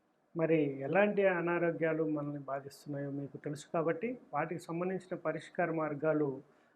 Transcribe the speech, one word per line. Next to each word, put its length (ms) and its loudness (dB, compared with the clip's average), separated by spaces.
మరి 420 4
ఎలాంటి 480 4
అనారోగ్యాలు 760 2
మనల్ని 360 -2
బాధిస్తున్నాయో 720 -6
మీకు 260 -6
తెలుసు 360 -8
కాబట్టి, 440 0
వాటికి 280 -2
సంబంధించిన 540 -4
పరిష్కార 560 -2
మార్గాలు 720 0